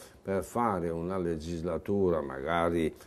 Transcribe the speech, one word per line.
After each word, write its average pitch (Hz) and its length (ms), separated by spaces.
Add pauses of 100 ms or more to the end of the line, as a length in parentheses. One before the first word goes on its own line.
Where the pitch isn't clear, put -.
(200)
per 95 240
fare 95 460
una 85 280
legislatura 85 1040
magari 80 720 (140)